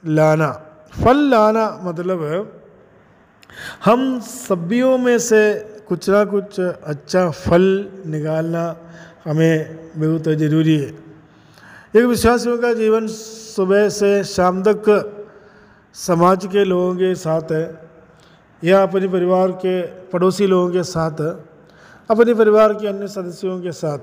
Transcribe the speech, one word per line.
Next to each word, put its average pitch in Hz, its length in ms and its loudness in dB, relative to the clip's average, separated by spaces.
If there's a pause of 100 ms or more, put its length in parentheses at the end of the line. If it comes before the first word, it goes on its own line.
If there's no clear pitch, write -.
लाना। 156 440 2 (520)
फल 247 140 6
लाना 220 640 2
मतलब 175 400 -4
है, 165 220 -4 (1400)
हम 254 340 2
सब्जियों 214 800 -2
में 247 220 2
से 214 340 2 (340)
कुछ 180 220 -4
ना 208 160 4
कुछ 196 340 -6
अच्छा 180 720 -4
फल 190 560 2 (200)
निकालना 160 720 -4 (480)
हमें 160 500 0 (200)
बहुत 156 280 -2
ज़रूरी 156 540 2
है। - 320 -8 (840)
एक 233 100 6
विश्वासियों 240 520 2
का 240 160 0
जीवन 220 340 0
सुबह 202 800 -2
से 202 340 0
शाम 180 380 0
तक 208 540 0 (760)
समाज 185 520 2
के 202 180 0
लोगों 180 320 0
के 185 200 0
साथ 160 360 -4
है 160 380 -6 (720)
या 190 200 4
अपने 190 240 -2
परिवार 185 440 0
के 185 300 -4
पड़ोसी 185 680 -2
लोगों 180 240 2
के 180 120 0
साथ 165 280 -4
है, 156 340 -8 (680)
अपने 233 220 4
परिवार 214 400 6
के 208 140 -6
अन्य 196 200 -6
सदस्यों 185 540 -8
के 175 100 -8
साथ 147 320 -6